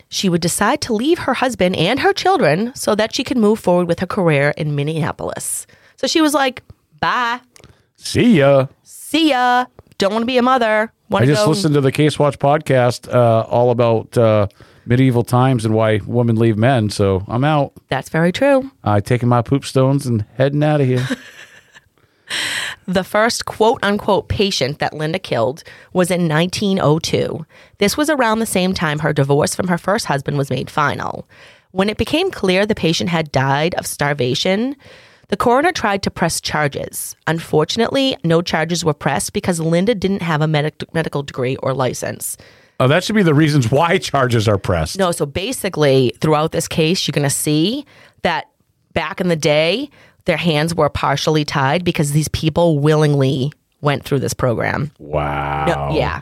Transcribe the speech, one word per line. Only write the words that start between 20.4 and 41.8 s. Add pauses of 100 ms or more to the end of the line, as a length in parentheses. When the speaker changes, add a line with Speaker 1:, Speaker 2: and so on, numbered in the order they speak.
Speaker 2:
out
of
here.
<laughs> (1700)
Speaker 1:
The
first
quote-unquote
patient
that
Linda
killed (300)
was
in
nineteen
oh
two. (320)
This
was
around
the
same
time
her
divorce
from
her
first
husband
was
made
final. (420)
When
it
became
clear
the
patient
had
died
of
starvation, (540)
the
coroner
tried
to
press
charges. (120)
Unfortunately,
no
charges
were
pressed
because
Linda
didn't
have
a
medic-,
medical
degree
or
license. (440)